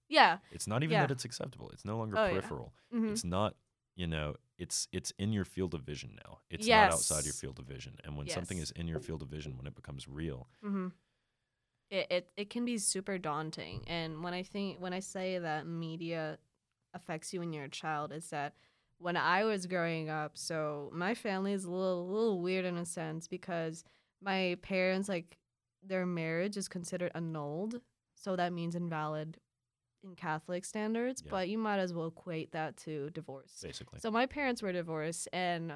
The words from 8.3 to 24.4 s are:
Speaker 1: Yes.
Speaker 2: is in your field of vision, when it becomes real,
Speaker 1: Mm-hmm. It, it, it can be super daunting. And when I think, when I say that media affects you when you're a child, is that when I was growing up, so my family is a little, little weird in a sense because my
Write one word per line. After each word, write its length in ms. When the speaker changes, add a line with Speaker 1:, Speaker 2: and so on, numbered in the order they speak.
Speaker 1:
Yes. 120
Speaker 2:
is 20
in 160
your 120
field 220
of 60
vision, 280
when 100
it 80
becomes 340
real, 420
Speaker 1:
Mm-hmm. 240
It, 200
it, 260
it 140
can 140
be 140
super 400
daunting. 720
And 340
when 100
I 120
think, 360
when 120
I 80
say 380
that 280
media 720
affects 380
you 80
when 120
you're 120
a 60
child, 420
is 180
that 240
when 180
I 280
was 220
growing 420
up, 300
so 540
my 220
family 380
is 120
a 60
little, 380
little 340
weird 220
in 120
a 100
sense 400
because 580
my 420